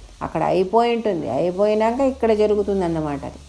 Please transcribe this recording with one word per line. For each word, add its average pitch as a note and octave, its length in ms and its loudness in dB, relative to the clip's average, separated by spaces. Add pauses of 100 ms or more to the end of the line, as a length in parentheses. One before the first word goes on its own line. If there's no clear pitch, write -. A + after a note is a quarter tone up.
(220)
అక్కడ D#3+ 200 -4
అయిపోయి F#3+ 540 2
ఉంటుంది, F#3 340 -2
అయిపోయినాక G#3 720 0
ఇక్కడ C4 320 0
జరుగుతుందన్నమాట G3 920 0
అది. - 140 -12 (100)